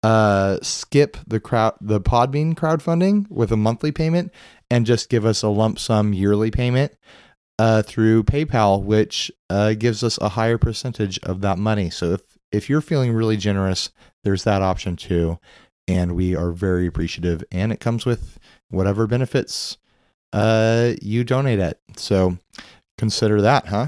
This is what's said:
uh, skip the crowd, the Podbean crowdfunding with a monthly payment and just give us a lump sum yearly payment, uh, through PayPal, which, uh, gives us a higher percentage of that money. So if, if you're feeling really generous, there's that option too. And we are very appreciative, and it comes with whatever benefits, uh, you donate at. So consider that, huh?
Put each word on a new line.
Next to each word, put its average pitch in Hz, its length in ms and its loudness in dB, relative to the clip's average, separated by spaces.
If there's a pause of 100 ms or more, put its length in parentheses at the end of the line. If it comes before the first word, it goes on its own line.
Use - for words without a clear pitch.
uh, 101 580 2
skip - 560 -2 (100)
the 110 140 -4
crowd, 113 400 0
the 104 220 -2
Podbean 139 520 0
crowdfunding 175 760 0
with 113 200 0
a 113 60 2
monthly 110 340 0
payment 165 400 -2 (400)
and 120 140 2
just 113 240 0
give 113 160 0
us 110 180 0
a 107 60 0
lump 107 300 0
sum 107 340 0
yearly 104 380 0
payment, 127 420 0 (680)
uh, 113 220 4
through 110 440 2
PayPal, 113 580 2
which, 107 500 0 (160)
uh, 104 240 2
gives 110 320 -2
us 110 140 -2
a 104 120 -2
higher 113 280 0
percentage 110 640 -4
of 92 200 -6
that 98 180 -2
money. 104 300 0
So 85 240 -4
if, 92 80 -2 (320)
if - 160 -4
you're 147 140 2
feeling 131 320 0
really 110 240 0
generous, 98 500 -2 (340)
there's 98 220 -2
that 101 160 2
option 92 360 -2
too. 85 420 -2 (500)
And 90 260 0
we 90 220 0
are 87 160 -2
very 90 340 0
appreciative, 85 640 -4
and 98 220 -2
it - 80 -6
comes 117 240 -2
with - 340 -4 (300)
whatever 98 380 0
benefits, - 720 -4 (540)
uh, 113 680 2
you 110 240 -2
donate 127 360 0
at. 87 180 -2 (180)
So 92 400 2 (600)
consider 107 420 2
that, 113 260 2
huh? 104 220 -2